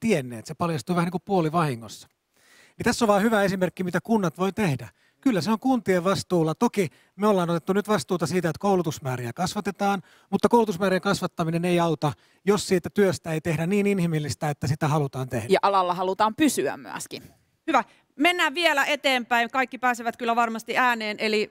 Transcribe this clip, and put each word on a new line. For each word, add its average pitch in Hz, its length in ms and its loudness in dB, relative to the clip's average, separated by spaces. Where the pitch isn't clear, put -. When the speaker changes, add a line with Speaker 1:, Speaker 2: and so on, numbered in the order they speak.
Speaker 1:
tienneet. 127 460 -2
Se 160 80 -12
paljastui 170 420 -4
vähän 170 100 2
niin 180 60 -6
kuin 180 120 -6
puolivahingossa. 156 840 -2
Niin 175 60 -6
tässä 240 200 0
on 214 40 4
vaan 202 140 4
hyvä 220 200 2
esimerkki, 185 420 -2
mitä 175 160 -4
kunnat 208 380 0
voi 185 140 0
tehdä. 139 360 -2
Kyllä 220 200 0
se 151 100 -2
on 226 80 2
kuntien 196 460 2
vastuulla. 170 500 0
Toki 202 340 0
me 196 100 0
ollaan 185 240 4
otettu 170 220 -2
nyt 196 160 -2
vastuuta 175 380 0
siitä, 175 220 0
että 151 120 -6
koulutusmääriä 143 720 -2
kasvatetaan, 196 680 -4
mutta 196 180 4
koulutusmäärien 196 520 2
kasvattaminen 170 640 -2
ei 175 160 2
auta, 156 320 0
jos 196 240 0
siitä 175 220 0
työstä 175 420 0
ei 156 80 -4
tehdä 165 260 -2
niin 202 200 0
inhimillistä, 165 640 -2
että 147 160 -6
sitä 151 220 0
halutaan 135 400 -2
tehdä. 113 220 -6
Speaker 2:
Ja 190 120 6
alalla 185 320 2
halutaan 190 400 0
pysyä 156 420 0
myöskin. - 460 -12
Speaker 3:
Hyvä. 277 180 2
Mennään 330 380 0
vielä 311 300 2
eteenpäin. 254 640 0
Kaikki 262 280 -4
pääsevät 240 380 -2
kyllä 233 200 -2
varmasti 233 400 -2
ääneen. 226 440 0
Eli 214 300 0